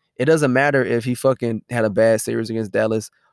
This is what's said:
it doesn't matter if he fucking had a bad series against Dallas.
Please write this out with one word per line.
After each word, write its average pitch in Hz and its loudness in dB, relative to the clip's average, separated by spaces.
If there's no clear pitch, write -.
it 131 -2
doesn't 151 4
matter 135 2
if 113 -2
he 123 -4
fucking 120 -2
had 117 -2
a 107 0
bad 113 2
series 113 -6
against 110 -6
Dallas. 110 -2